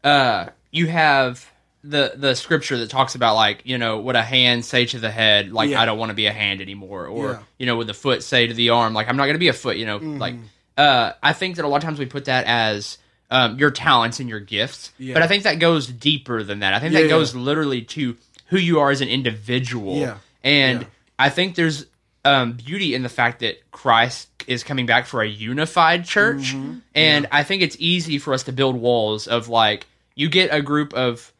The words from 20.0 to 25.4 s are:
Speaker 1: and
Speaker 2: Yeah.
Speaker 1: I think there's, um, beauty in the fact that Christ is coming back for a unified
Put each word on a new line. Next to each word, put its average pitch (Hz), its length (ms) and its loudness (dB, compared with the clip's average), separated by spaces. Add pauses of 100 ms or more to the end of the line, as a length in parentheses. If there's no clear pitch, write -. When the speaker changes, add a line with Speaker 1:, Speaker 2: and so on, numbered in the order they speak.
Speaker 1:
and 135 380 4
Speaker 2:
Yeah. - 60 -12 (320)
Speaker 1:
I 139 100 4
think 180 260 -2
there's, 160 300 -2 (400)
um, 131 280 4
beauty 139 420 -4
in 127 80 -2
the 123 60 -6
fact 120 320 -2
that 117 180 -4 (120)
Christ 120 560 2 (200)
is 123 160 -4
coming 131 220 -4
back 120 200 4
for 120 160 -4
a 107 60 0
unified 160 800 0